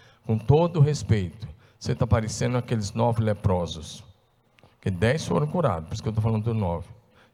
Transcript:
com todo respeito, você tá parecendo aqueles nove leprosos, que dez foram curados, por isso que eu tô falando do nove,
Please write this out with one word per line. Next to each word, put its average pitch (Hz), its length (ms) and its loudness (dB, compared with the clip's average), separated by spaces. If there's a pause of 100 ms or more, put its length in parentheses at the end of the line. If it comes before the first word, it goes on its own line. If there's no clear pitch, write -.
(260)
com 113 120 0
todo 160 420 4
respeito, 117 680 2 (300)
você - 160 -4
tá 117 140 0
parecendo 117 500 0
aqueles 110 360 -2
nove 117 280 2
leprosos, 87 800 -2 (800)
que 110 100 -2
dez 110 360 0
foram - 200 0
curados, 104 440 -2
por - 40 -6
isso - 100 -8
que - 40 -2
eu 107 60 -2
tô 113 80 0
falando 110 240 0
do 117 80 0
nove, 87 340 -2 (460)